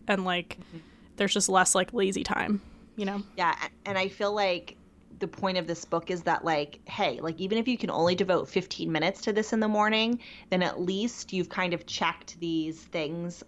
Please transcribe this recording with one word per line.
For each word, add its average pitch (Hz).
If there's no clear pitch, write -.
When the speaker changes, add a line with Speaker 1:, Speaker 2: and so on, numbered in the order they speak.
Speaker 1:
and, 196
like, 175
Speaker 2:
Mm-hmm. 170
Speaker 1:
there's 202
just 202
less, 185
like, 190
lazy 196
time, -
you 208
know? 196
Speaker 2:
Yeah, 175
a-, -
and 196
I 190
feel 202
like 196
the 190
point 190
of 165
this 165
book 170
is 175
that, 175
like, 147
hey, 147
like, 160
even 190
if 226
you 247
can -
only 170
devote 180
fifteen 180
minutes 160
to 220
this 214
in 220
the 214
morning, 220
then 180
at -
least 190
you've 175
kind 180
of -
checked -
these 160
things 170